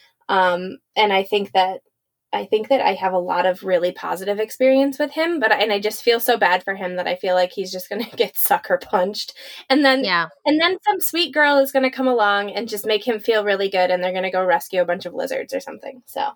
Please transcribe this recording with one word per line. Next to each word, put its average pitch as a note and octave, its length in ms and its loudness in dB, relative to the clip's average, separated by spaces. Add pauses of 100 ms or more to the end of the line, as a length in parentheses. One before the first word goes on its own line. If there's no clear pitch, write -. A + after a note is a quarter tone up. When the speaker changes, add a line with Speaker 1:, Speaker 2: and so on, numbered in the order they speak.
(300)
Speaker 1:
Um, F#3 500 0 (160)
and G#3 180 2
I G3 100 2
think G3+ 300 -2
that, F#3+ 280 2 (520)
I G3+ 120 -4
think G#3+ 240 0
that C4+ 120 4
I F#3+ 140 2
have F#3 180 -2
a F#3 60 2
lot F3+ 260 0
of F#3 180 -2
really F3+ 280 2
positive F#3 480 -6
experience C4 600 2
with D4 120 -2
him, E4 280 -2
but, A#3 120 2
and G#3+ 220 2
I G3+ 60 0
just G#3 240 -4
feel A#3 160 4
so A#3 180 2
bad F#3 260 2
for F#3+ 120 -6
him F3+ 220 -6
that F3 100 -4
I F3 80 -2
feel F#3 200 -2
like F3+ 180 2
he's F#3 180 -8
just F#3 180 -10
gonna G#3+ 220 -6
<laughs> - 60 -20
get G#3 200 -2
sucker - 400 0
punched. - 560 -2 (360)
And C#4+ 160 4
then, C4 200 4
Speaker 2:
Yeah. F3 220 0 (180)
Speaker 1:
and D4+ 160 4
then F4+ 240 2
some G4 160 0
sweet D#4+ 320 -2
girl D4 260 4
is C4+ 140 2
gonna C4 180 2
come C4 160 -2
along G#3 440 2
and G#3 180 -6
just G#3 160 -8
make G#3+ 220 0
him A3 120 0
feel G#3+ 260 2
really G3 240 0
good, F#3 220 2
and F3+ 120 0
they're F#3 100 -2
gonna F#3 180 -2
go F#3 140 0
rescue F3+ 360 0
a F3 40 2
bunch F3 220 -4
of E3+ 80 -12
lizards - 380 -6
or - 80 -2
something. - 460 -16
So - 140 -8 (140)